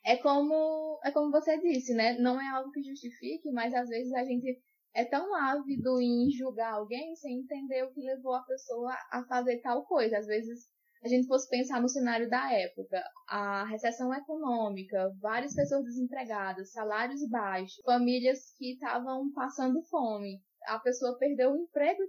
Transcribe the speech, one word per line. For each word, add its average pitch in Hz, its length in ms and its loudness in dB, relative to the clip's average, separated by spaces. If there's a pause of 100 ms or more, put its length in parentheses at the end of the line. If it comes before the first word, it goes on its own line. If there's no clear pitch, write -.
É 233 120 6
como, 311 880 2
é 285 80 0
como 294 180 2
você 311 300 4
disse, 254 340 2
né? 226 240 2
Não 247 220 2
é 269 80 -4
algo 269 240 -4
que 285 100 -6
justifique, 277 680 -8
mas 240 200 -2
às 247 160 0
vezes 247 260 -4
a 254 100 0
gente 254 340 -2 (380)
é 240 80 2
tão 320 280 -2
ávido 269 680 2
em 240 320 4
julgar 226 420 -2
alguém 240 400 -6
sem 254 240 -8
entender 262 460 -4
o 262 80 -8
que 285 80 -10
levou 254 340 -4
a 254 80 -2
pessoa 254 500 -6 (200)
a 247 160 -4
fazer 247 320 0
tal 262 240 0
coisa. 233 340 2
Às 214 80 -4
vezes, 226 380 -4 (400)
a - 20 -4
gente 254 220 4
fosse 269 200 2
pensar 254 320 0
no 247 80 4
cenário 240 400 0
da 254 240 0
época, 190 480 -2 (280)
a 202 380 -2
recessão 233 460 -2
econômica, 220 960 -2 (120)
várias 247 340 -2
pessoas 277 300 2
desempregadas, 226 880 -4
salários 226 480 -2 (100)
baixos, 196 540 -2
famílias 247 560 4 (160)
que 247 160 -8
estavam 254 600 -4
passando 269 560 0
fome. 208 520 -2 (260)
A - 140 -2
pessoa 247 360 0
perdeu 262 360 4
o 285 40 2
emprego 339 520 2